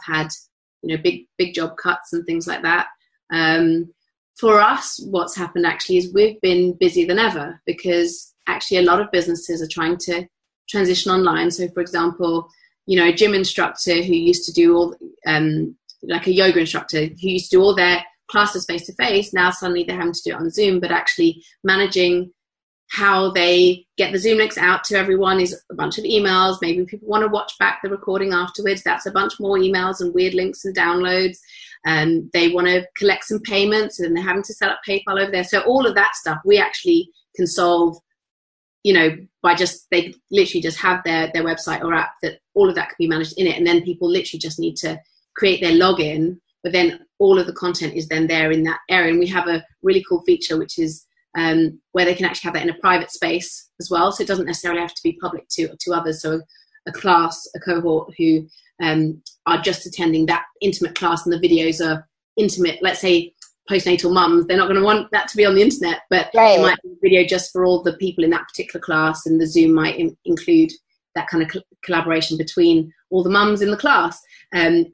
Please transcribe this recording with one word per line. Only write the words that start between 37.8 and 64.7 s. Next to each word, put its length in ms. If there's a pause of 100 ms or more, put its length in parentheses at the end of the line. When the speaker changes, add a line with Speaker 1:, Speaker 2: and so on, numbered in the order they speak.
Speaker 1:
you 80
know, 240 (260)
by 120
just, 360
they 240 (160)
literally 320
just 160
have 260
their, 300
their 100
website 380
or 100
app 200 (100)
that 160 (160)
all 140
of 80
that 120
can 120
be 80
managed 280
in 120
it. 80
And 100
then 160
people 260
literally 300
just 220
need 160
to 220 (380)
create 240
their 120
login, 640 (240)
but 100
then 280 (180)
all 200
of 80
the 60
content 420
is 120
then 220
there 240
in 100
that 160 (100)
area. 220
And 80
we 80
have 220
a 160 (180)
really 260
cool 140
feature, 340
which 220
is, 260 (320)
um, 420 (140)
where 120
they 100
can 100
actually 240
have 60
that 80
in 120
a 60
private 300
space 580 (100)
as 120
well. 200
So 120
it 40
doesn't 200
necessarily 340
have 140
to 80
be 180
public 300
to, 180 (100)
to 140
others. 300
So 180 (480)
a 40
class, 640
a 60
cohort 560
who, 320 (340)
um, 400 (240)
are 140
just 260
attending 400
that 180 (160)
intimate 340
class 320
and 60
the 160
videos 380
are 220 (280)
intimate, 460
let's 180
say 340 (360)
postnatal 420
mums, 340
they're 100
not 120
gonna 140